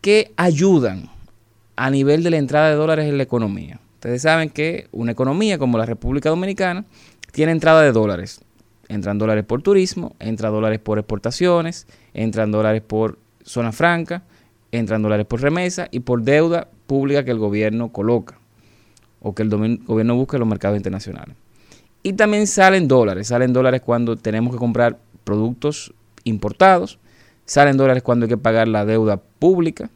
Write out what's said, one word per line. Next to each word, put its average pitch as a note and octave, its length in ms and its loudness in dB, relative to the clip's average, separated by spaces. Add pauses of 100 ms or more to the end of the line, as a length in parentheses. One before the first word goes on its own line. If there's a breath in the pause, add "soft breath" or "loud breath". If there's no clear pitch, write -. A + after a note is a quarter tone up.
Que G#3+ 360 2
ayudan D#3 720 0 (680)
a C3 120 -2
nivel C#3 360 2
de F3 60 0
la E3 80 2
entrada D3+ 320 2
de D3+ 40 2
dólares D#3 340 0
en C#3+ 80 -2
la C3+ 60 0
economía. A2 580 -4 (140)
Ustedes B2 280 -8
saben D#3 280 2
que D#3+ 400 -6
una A#2 220 -6
economía E3+ 460 -2
como B2 200 0
la A2+ 80 -2
República C3 440 -4
Dominicana F#3 540 -4 (460 loud breath)
tiene D#3 220 0
entrada D#3+ 300 6
de C#3+ 100 6
dólares. G#2 480 -2 (480)
Entran G#2 300 -6
dólares G#2+ 260 0
por B2 180 -4
turismo, F#3 560 0
entran A2 340 -4
dólares G#2+ 280 -2
por G#2+ 180 -2
exportaciones, E3 880 -2 (260 soft breath)
entran A2 380 -2
dólares A2 320 0
por A2 360 -4 (260)
zona A#2 260 -6
franca, E3+ 540 -2 (480 soft breath)
entran A2 280 -2
dólares G#2+ 260 0
por A#2+ 160 -6
remesa F3 500 -2
y B2 80 -6
por A#2+ 220 -2
deuda D#3+ 460 2 (200)
pública C#3 360 0
que B2+ 60 -6
el A#2 80 -2
gobierno G#2+ 540 -2
coloca A#2 460 -2 (840 soft breath)
o G2+ 120 -8
que A2 100 -4
el G#2+ 80 0
domin-, G#2+ 360 -2
gobierno A2+ 300 0
busca C3+ 200 -2
en B2+ 40 0
los A2+ 80 0
mercados G#2 280 -2
internacionales. G2 600 -10 (680 soft breath)
Y G3 100 -4
también G#3 340 2
salen F#3+ 400 4
dólares, G#2+ 420 2
salen B2 240 2
dólares B2+ 320 2
cuando A#2+ 300 0
tenemos A2 380 -4
que B2 60 -8
comprar A#2+ 400 0 (260)
productos A#2 680 -4 (300)
importados, F3 800 2 (440 soft breath)
salen C#3+ 320 4
dólares C3 280 4
cuando A#2+ 220 2
hay - 20 -2
que A#2+ 80 0
pagar A2+ 320 2
la G#2+ 160 0
deuda G#2+ 360 2 (200)
pública. F3 560 0